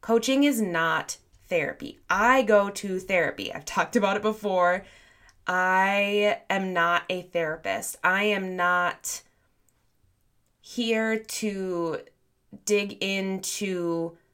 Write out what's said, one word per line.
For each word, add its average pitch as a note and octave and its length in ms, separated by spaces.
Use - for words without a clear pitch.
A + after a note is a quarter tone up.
Coaching C4 440
is C#4 140
not E3 600
therapy. - 500
I A3+ 320
go G3+ 300
to G3 280
therapy. F3+ 540
I've - 140
talked - 280
about G3+ 220
it G3+ 60
before. F#3 640
I G3 920
am F#3+ 240
not E3+ 380
a F3+ 100
therapist. D#3+ 800
I F#3 200
am F#3+ 340
not F3+ 640
here A3 560
to F#3+ 800
dig G3+ 400
into F#3 1120